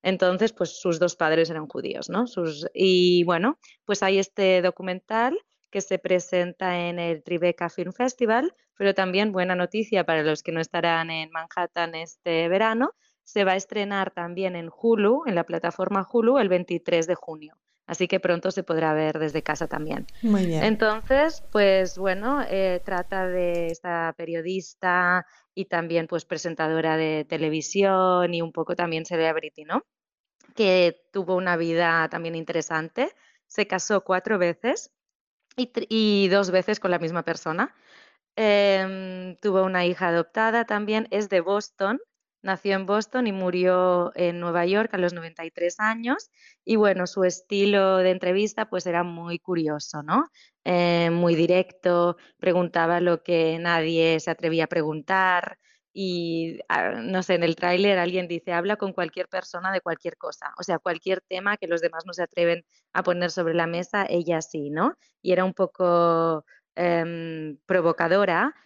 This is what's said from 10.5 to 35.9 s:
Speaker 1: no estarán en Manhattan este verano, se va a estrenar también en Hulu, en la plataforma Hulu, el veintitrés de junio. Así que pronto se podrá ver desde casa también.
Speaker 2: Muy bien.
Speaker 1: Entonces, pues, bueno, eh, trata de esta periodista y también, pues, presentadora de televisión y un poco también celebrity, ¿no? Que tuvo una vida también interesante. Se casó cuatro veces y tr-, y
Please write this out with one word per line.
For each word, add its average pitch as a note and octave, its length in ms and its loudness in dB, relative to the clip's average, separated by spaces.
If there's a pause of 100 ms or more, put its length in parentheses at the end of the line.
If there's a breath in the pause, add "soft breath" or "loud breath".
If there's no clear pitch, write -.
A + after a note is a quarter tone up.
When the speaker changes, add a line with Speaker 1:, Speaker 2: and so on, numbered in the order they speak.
Speaker 1:
no E3 100 -2
estarán E3 480 0
en D#3+ 200 -8
Manhattan E3 640 -4
este E3 540 -2
verano, A3+ 460 2 (300)
se G3+ 200 0
va F#3+ 80 2
a F#3 40 2
estrenar G3 540 -4
también F3 460 -6
en E3 180 -10
Hulu, A3+ 520 4
en G#3+ 80 0
la E3+ 100 2
plataforma F#3 680 -2
Hulu, A#3+ 280 4
el G#3 100 2
veintitrés F3 580 0
de F3+ 80 0
junio. D#3 440 -16 (280)
Así - 200 -4
que F#3 140 0
pronto F3 320 0
se F#3+ 100 -6
podrá D#3+ 320 0
ver D#3 240 0
desde D#3 240 -4
casa D#3 240 -4
también. - 400 -6 (160)
Speaker 2:
Muy G3+ 240 2
bien. D#3+ 160 0
Speaker 1:
Entonces, A3 880 2
pues, F#3+ 480 2
bueno, G3+ 500 -2
eh, F#3+ 360 0
trata F#3 420 -4
de F3 400 -2
esta E3 500 -4
periodista F3+ 1080 0 (300 soft breath)
y F#3+ 80 -4
también, E3+ 420 -2
pues, E3 180 -4
presentadora D#3+ 720 -2
de D#3 320 0
televisión F3+ 1040 2
y E3+ 100 -2
un E3 100 -6
poco E3 240 -4
también E3 300 -2
celebrity, D#3+ 580 -2
¿no? F3+ 180 -4 (720)
Que F#3 480 4 (100)
tuvo F#3 220 -4
una F3+ 220 0
vida E3 540 2
también E3 260 -6
interesante. E3 760 -4 (360 soft breath)
Se G#3 180 -2
casó F#3+ 380 -2
cuatro F#3+ 340 0
veces F3+ 540 -2 (640)
y B3 160 -2
tr-, - 160 -6
y G#3 400 4